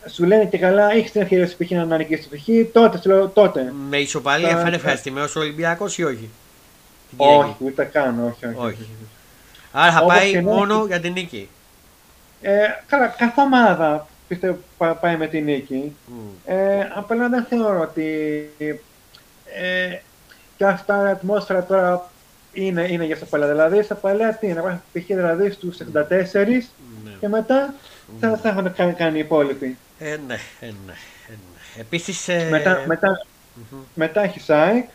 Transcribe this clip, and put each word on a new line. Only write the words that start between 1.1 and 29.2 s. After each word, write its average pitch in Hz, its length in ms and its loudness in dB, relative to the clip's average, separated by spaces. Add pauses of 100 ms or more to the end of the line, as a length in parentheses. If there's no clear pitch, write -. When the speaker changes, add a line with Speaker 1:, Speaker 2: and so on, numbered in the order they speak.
Speaker 1:
την 208 100 0
ευκαιρία 180 260 2
σου, 175 100 -10
π.χ. 175 140 -6
να, 175 140 0
να 165 120 0
νικήσεις 156 320 -4
το 147 60 -16
π.χ. 226 380 2
τότε, 226 280 6
σου 190 80 0
λέω, 190 180 4
τότε. 180 460 2 (160)
Speaker 2:
Με 143 80 -2
ισοπαλία 143 520 0
Speaker 1:
Θα, 170 60 2
Speaker 2:
θα 170 60 0
είναι 170 80 2
Speaker 1:
θα 175 60 -2
Speaker 2:
ευχαριστημένος 143 600 -4
ο 160 40 -4
Ολυμπιακός 165 580 -4
ή 175 60 -2
όχι; 113 260 -6 (800)
Την 123 80 -20
Κυριακή. 143 260 8
Speaker 1:
Όχι, - 160 -4
ούτε 131 240 -2
καν, 131 420 0
όχι, 117 200 -8
όχι, 117 100 -8
Speaker 2:
Όχι. 123 120 -6
Speaker 1:
όχι, - 0 - (140)
όχι. 110 80 -16 (800)
Speaker 2:
Άρα 165 200 6
θα 160 100 6
Speaker 1:
Όπως 175 160 6
Speaker 2:
πάει 196 140 4
Speaker 1:
και 175 100 2
να 185 100 0
Speaker 2:
μόνο 208 260 2
Speaker 1:
έχει. 220 100 0
Speaker 2:
για 180 120 -2
την 175 120 -4
νίκη. 165 380 -8 (920)
Speaker 1:
Ε, 202 160 2 (300)
καλά, 262 200 2
κάθε 233 340 0
ομάδα, 180 680 4 (200)
πιστεύω, 180 300 -4 (200)
πα-, 165 180 0
πάει 170 220 0
με 156 100 -4
την 156 160 -4
νίκη. 139 520 -4 (120)
Speaker 2:
Μμμ. 110 480 -10
Speaker 1:
Ε, 196 400 0
απλά 233 340 -2
δεν 240 200 -2
θεωρώ 214 320 0
ότι, 156 240 -6 (520)
ε, 180 1400 -10 (600)
και 196 80 0
αυτά 202 420 0
η 196 40 0
ατμόσφαιρα 190 520 -2
τώρα 180 460 0 (440)
είναι, 180 360 -2
είναι 170 160 -2
για 156 120 -4 (120)
παλιά. 147 180 0
Δηλαδή, 160 360 4
στα 208 120 -4
παλιά 208 400 0
τι 220 120 -8
είναι, 175 80 -2
να 165 60 -6
πας 185 120 -4 (200)
π.χ. 170 120 -8
δηλαδή 185 460 0
στους 180 280 -12
εξήντα 151 260 -2
τέσσερις 202 680 0 (320)
Speaker 2:
Ναι. - 160 -18
Speaker 1:
και 208 80 -6
μετά 254 460 0 (460)
θα, 226 100 0
Speaker 2:
Ναι. 214 80 0
Speaker 1:
θα 220 120 -2
έχουν 185 240 -2
κάνει, 175 200 0
κάνει 160 240 -2
οι - 20 0
υπόλοιποι. 139 580 -2 (220)